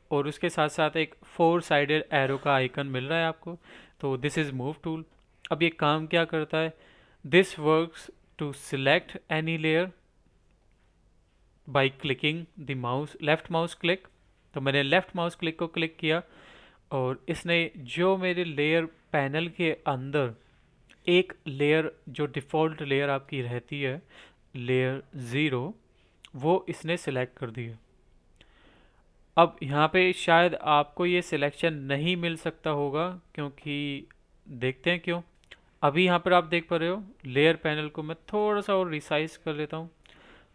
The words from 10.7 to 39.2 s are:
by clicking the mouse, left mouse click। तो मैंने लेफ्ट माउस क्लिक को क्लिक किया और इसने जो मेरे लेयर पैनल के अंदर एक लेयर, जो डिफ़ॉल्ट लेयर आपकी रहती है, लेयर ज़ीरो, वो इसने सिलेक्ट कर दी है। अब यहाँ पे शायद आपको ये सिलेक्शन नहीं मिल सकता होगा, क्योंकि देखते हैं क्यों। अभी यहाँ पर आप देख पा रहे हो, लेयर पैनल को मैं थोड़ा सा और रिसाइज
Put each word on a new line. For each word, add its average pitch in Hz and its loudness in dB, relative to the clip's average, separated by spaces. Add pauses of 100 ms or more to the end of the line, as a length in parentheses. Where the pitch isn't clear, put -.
by 135 2
clicking 156 -2 (160)
the 131 -8
mouse, 131 -4
left 160 2
mouse 170 -2
click। 180 0 (420)
तो 139 -6
मैंने 139 2
लेफ्ट 170 2
माउस 170 -4
क्लिक 160 -4
को 175 -2
क्लिक 160 -4
किया 160 0 (680)
और 131 -2 (100)
इसने 170 0 (280)
जो 175 2
मेरे 180 -2
लेयर 160 0 (260)
पैनल 151 0
के 165 -2 (160)
अंदर 135 -2 (720)
एक 180 4 (140)
लेयर, 147 2 (180)
जो 147 -4
डिफ़ॉल्ट 156 -2
लेयर 143 0
आपकी 135 -4
रहती 123 -6
है, 135 -4 (540)
लेयर 127 0 (220)
ज़ीरो, 135 -2 (640)
वो 156 0
इसने 165 -4
सिलेक्ट 127 -4
कर 123 -8
दी 120 -10
है। 113 -12 (1600)
अब 165 6
यहाँ 147 2
पे 185 4
शायद 170 4
आपको 147 0
ये 180 2
सिलेक्शन 156 -2 (100)
नहीं 143 0
मिल 170 -4
सकता 160 -6
होगा, 147 -2 (260)
क्योंकि 143 -8 (400)
देखते 131 -4
हैं 175 0
क्यों। 170 -4 (640)
अभी 151 4
यहाँ 175 4
पर 180 2
आप 175 6
देख 165 -2
पा 170 0
रहे 165 0
हो, 202 -4 (220)
लेयर 147 4
पैनल 151 -2
को 156 -10
मैं 156 -8 (180)
थोड़ा 214 0
सा 196 0
और 185 2
रिसाइज 156 -2